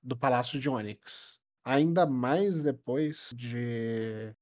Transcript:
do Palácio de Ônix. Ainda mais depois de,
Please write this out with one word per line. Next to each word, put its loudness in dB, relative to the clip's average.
do -6
Palácio 2
de -4
Ônix. -6
Ainda 4
mais 2
depois -2
de, -4